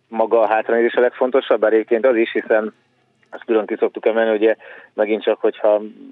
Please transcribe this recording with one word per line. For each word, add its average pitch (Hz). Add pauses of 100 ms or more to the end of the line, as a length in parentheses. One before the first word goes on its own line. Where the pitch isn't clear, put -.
maga 113
a 107
hátranézés 113
a -
legfontosabb, 127
bár 107
egyébként 110
az 127
is, 113
hiszen 110 (560)
azt -
külön 110
ki 107
szoktuk -
emelni, 113
ugye 107 (380)
megint 107
csak, 110
hogyha 104 (300)